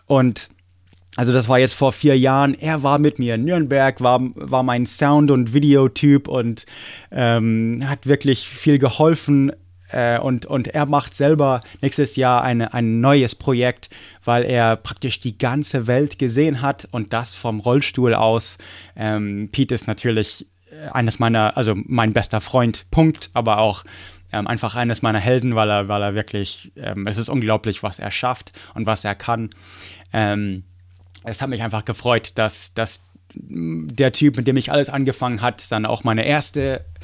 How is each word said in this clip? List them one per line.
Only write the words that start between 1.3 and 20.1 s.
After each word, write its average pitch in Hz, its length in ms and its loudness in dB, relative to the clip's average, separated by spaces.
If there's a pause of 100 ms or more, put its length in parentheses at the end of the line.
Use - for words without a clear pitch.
das 120 160 2
war 127 100 6
jetzt 127 160 4
vor 135 180 2
vier 139 260 4
Jahren, 135 360 4
er 156 280 -4
war 139 160 2
mit 147 200 2
mir 120 180 -2
in 113 80 -2
Nürnberg, 139 580 0
war, 123 180 4 (140)
war 127 280 -2
mein 123 220 0
Sound- 143 460 4
und 123 240 2
Videotyp 143 760 4
und, 117 380 -4 (440)
ähm, 117 760 0
hat 139 200 -6
wirklich 139 400 2
viel - 320 2
geholfen. 143 720 2 (360)
Äh, 120 300 0
und, 127 280 -2
und 135 220 -4
er 147 180 -2
macht 143 280 0
selber 143 460 2 (220)
nächstes 139 340 -2
Jahr 123 260 4
eine, 117 300 -2
ein 117 300 0
neues 135 320 4
Projekt, 123 560 -2 (340)
weil 120 200 2
er 117 320 2
praktisch - 440 -8
die 110 160 -6
ganze 131 500 -2
Welt 135 320 0
gesehen 131 440 0
hat 139 300 -4
und 117 200 -6
das 117 220 -4
vom 107 260 -6
Rollstuhl 123 540 2
aus. 113 420 0 (400)
Ähm, 104 560 -4
Pete 131 220 -2
ist 113 120 -6
natürlich, 110 600 -4 (240)